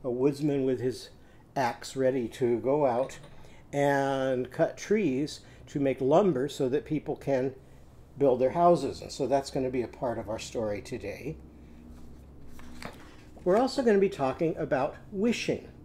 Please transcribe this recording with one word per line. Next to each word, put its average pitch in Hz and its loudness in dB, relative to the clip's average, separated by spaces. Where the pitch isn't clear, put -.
a 131 -2
woodsman 139 2
with 127 0
his 123 -4
axe 123 -2
ready 131 2
to 120 2
go 135 2
out 123 0
and 139 2
cut - 0
trees 151 0
to - -6
make 135 0
lumber 143 4
so 139 -2
that 135 -2
people 147 -4
can 135 -2
build 131 4
their 131 4
houses. 165 4
And - -12
so 139 -4
that's 135 0
gonna 131 -2
be 127 -2
a 110 -4
part 117 -6
of 104 -10
our 110 -6
story 107 -4
today. 113 -10
We're 185 4
also 262 0
gonna 214 6
be 196 4
talking 147 -2
about 143 -2
wishing. 208 -2